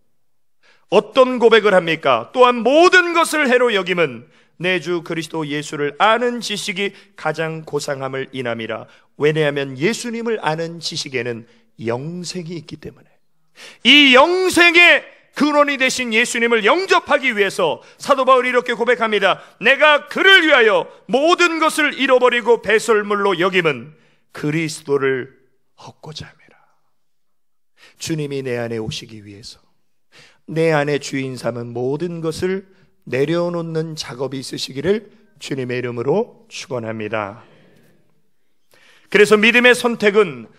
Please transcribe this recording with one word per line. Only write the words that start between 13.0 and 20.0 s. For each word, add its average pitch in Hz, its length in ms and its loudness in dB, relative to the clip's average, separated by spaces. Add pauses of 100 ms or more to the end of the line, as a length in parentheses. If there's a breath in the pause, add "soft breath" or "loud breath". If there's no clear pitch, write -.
이 269 320 6
영생의 339 1000 4 (180)
근원이 285 420 2
되신 247 380 -2
예수님을 233 500 0
영접하기 285 720 0
위해서 190 460 -2 (160 soft breath)
사도 254 260 0
바울이 247 240 4
이렇게 247 240 0
고백합니다. 214 720 0 (180 loud breath)
"내가 285 460 4